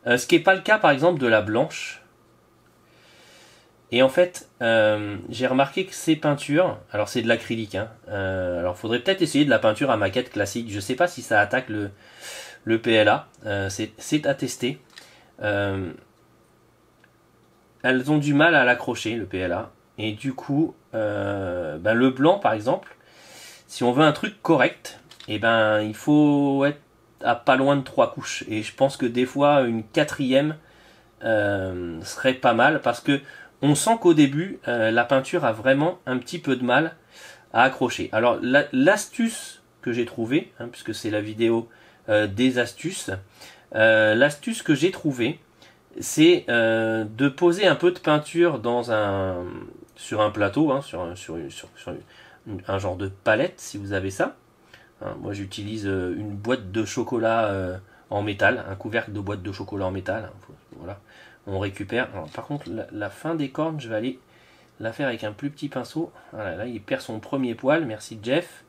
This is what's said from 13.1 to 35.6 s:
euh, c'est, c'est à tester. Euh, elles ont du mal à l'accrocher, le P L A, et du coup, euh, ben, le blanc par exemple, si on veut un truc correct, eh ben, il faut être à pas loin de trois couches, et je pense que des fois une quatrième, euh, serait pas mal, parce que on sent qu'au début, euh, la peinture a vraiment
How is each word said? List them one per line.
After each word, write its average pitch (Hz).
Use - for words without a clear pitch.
euh, 101
c'est, 107
c'est 151
à 139
tester. 131
Euh, 98
elles 127
ont 151
du 147
mal 156
à 131
l'accrocher, 120
le 101
P 95
L 90
A, -
et 107
du 131
coup, 147
euh, 98
ben, 95
le 127
blanc 147
par 110
exemple, 117
si -
on 120
veut 135
un 151
truc -
correct, -
eh 104
ben, 107
il 107
faut 143
être 147
à 120
pas 131
loin 139
de 139
trois -
couches, -
et 107
je -
pense 135
que 135
des 123
fois 143
une 113
quatrième, 147
euh, 92
serait -
pas 123
mal, 135
parce -
que 139
on 147
sent 220
qu'au 175
début, 151
euh, 117
la 120
peinture 139
a 113
vraiment 135